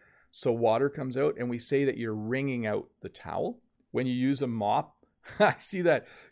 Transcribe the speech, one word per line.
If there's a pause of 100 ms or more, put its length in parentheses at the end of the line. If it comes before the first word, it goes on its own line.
(320)
so
water
comes
out,
and
we
say
that
you're
wringing
out (140)
the
towel. (320)
When
you
use
a
mop, (280)
<laughs>
I
see
that (260)